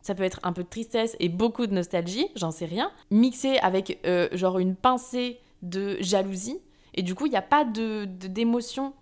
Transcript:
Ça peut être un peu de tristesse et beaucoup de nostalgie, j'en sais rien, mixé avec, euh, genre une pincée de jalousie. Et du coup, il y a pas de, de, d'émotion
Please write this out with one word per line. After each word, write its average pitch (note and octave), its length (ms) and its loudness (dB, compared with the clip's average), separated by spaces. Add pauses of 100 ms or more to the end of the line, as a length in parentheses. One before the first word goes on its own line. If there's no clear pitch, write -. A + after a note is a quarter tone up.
Ça G3 140 -4
peut F#3+ 80 -2
être F#3 200 0
un F3 100 0
peu F3 100 -4
de F3 60 -16
tristesse A3+ 500 -2
et F3+ 100 2
beaucoup A3+ 380 0
de G3 60 -2
nostalgie, F#3 640 0
j'en F3 160 -2
sais E3 140 -6
rien, A3 260 -4 (200)
mixé B3+ 460 4
avec, F#3+ 480 2
euh, F3 280 4
genre F#3 260 2
une F#3 160 2
pincée B3 640 0 (240)
de F#3+ 360 -4
jalousie. G3 600 -2 (380)
Et G3+ 60 0
du F3+ 100 -2
coup, C4+ 120 -4
il C4 80 -2
y - 20 2
a G3 60 0
pas D4 240 4
de, G#3+ 400 -4
de, F#3 220 -10
d'émotion A#3 760 0